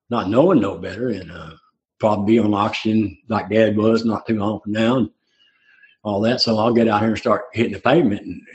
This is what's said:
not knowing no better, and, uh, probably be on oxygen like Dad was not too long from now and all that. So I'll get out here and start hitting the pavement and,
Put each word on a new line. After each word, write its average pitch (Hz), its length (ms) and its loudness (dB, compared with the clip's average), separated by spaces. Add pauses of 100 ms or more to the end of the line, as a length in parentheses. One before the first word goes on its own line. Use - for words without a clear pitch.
(100)
not 110 180 -4
knowing 143 320 4
no 95 180 -4
better, 95 300 -8
and, 90 240 -8
uh, 80 200 -16 (460)
probably 104 360 2
be 117 40 6
on 104 160 2
oxygen 107 640 -2 (100)
like 101 200 -4
Dad 107 280 2
was 110 280 2
not 110 220 -2
too 110 120 -2
long 101 220 -4
from 104 120 -10
now 113 260 0
and 120 120 -2 (920)
all 101 160 -2
that. 117 200 0
So 113 180 0
I'll 117 140 0
get 113 160 4
out 104 120 2
here 110 100 0
and 104 80 -2
start - 340 -2
hitting 107 200 -2
the 92 80 -10
pavement 123 420 2
and, 90 180 -14 (140)